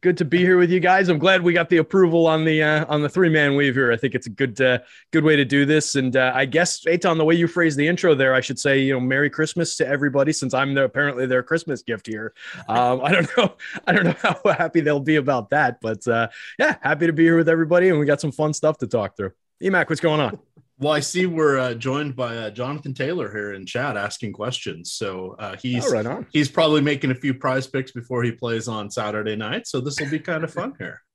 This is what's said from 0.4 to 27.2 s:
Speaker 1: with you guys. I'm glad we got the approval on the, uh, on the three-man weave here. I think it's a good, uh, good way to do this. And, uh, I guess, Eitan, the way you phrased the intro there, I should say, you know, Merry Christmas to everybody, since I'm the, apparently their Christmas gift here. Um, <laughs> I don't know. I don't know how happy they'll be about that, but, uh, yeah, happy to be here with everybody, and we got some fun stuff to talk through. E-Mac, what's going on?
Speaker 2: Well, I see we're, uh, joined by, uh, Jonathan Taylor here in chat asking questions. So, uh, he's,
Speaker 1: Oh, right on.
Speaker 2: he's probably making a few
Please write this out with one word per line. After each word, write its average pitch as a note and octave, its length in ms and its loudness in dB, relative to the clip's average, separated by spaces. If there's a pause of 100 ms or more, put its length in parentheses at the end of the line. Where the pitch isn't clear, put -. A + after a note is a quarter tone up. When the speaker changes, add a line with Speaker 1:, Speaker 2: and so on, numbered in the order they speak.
Speaker 1:
with F3 140 4
you F3+ 100 2
guys. F3+ 300 4
I'm D#3+ 80 2
glad F#3 240 4
we F3 100 4
got E3 160 0
the F3 80 4
approval E3 500 4
on D#3+ 160 2
the, D#3 200 2
uh, D3+ 260 2
on D3+ 140 0
the C#3+ 80 -2
three-man D#3 440 4
weave C#3 200 2
here. B2+ 180 2
I A2+ 60 0
think A#2+ 160 -2
it's B2+ 120 -4
a A#2+ 40 -12
good, A2+ 280 -4
uh, B2+ 200 2 (320)
good D#3+ 140 2
way D#3 120 6
to C#3+ 80 4
do C#3 220 2
this. D3+ 280 0
And, C3 220 0
uh, B2+ 180 2
I C3 120 0
guess, D#3+ 400 -2
Eitan, E3+ 320 2
the D#3 80 2
way E3 80 6
you E3+ 120 2
phrased E3 300 0
the C#3+ 100 2
intro E3+ 280 2
there, C3 180 2
I B2+ 80 4
should B2+ 180 -6
say, C3+ 200 2
you C3+ 160 2
know, B2+ 60 -2
Merry C3+ 280 0
Christmas D#3 480 -4
to D3+ 100 -2
everybody, C#3 460 0
since C3+ 220 -4
I'm C#3 180 0
the, C#3 120 2
apparently C3 420 -2
their B2+ 160 0
Christmas D3+ 400 -4
gift A2+ 240 -8
here. A2 260 -10 (340)
Um, B2 340 0
<laughs> C3 40 -6
I D3+ 80 2
don't F3 240 0
know. G#3+ 200 0 (300)
I F3+ 60 2
don't F#3+ 120 2
know E3 180 0
how F#3+ 180 0 (100)
happy E3 300 0
they'll D3 200 0
be D3+ 160 2
about C3 340 0
that, C#3 320 0
but, A2 260 -4
uh, A2+ 200 2 (300)
yeah, - 220 0
happy D3+ 260 0
to E3 60 2
be D#3+ 120 4
here E3 120 6
with E3 140 4
everybody, E3 400 4
and D#3+ 80 2
we D3 80 2
got C#3+ 160 2
some D3 100 -2
fun D3+ 220 -2
stuff D#3 240 0
to - 80 -6
talk G#2 320 -4
through. F#2+ 140 -6 (300)
E-Mac, F#3 280 0
what's D#3 100 -4
going D3+ 200 0
on? A2+ 180 -2 (400)
Speaker 2:
Well, D3 160 0
I D3 60 0
see F3+ 260 -2
we're, D#3 320 2
uh, B2+ 160 -2
joined C3 420 -6
by, A#2+ 180 -6
uh, A2 160 -8
Jonathan C3 440 -8
Taylor C#3 360 -6
here G#2 220 -8
in F#2+ 140 -14
chat A#2+ 320 -4
asking G2+ 340 -8
questions. G2 600 -8
So, F#2 460 -8
uh, G2+ 220 -10
he's, B2 260 -4
Speaker 1:
Oh, D3 60 0
right A2 140 -2
on. D3+ 260 -8
Speaker 2:
he's D3 160 2
probably D3+ 320 2
making C#3+ 300 0
a B2+ 40 0
few C3 200 -4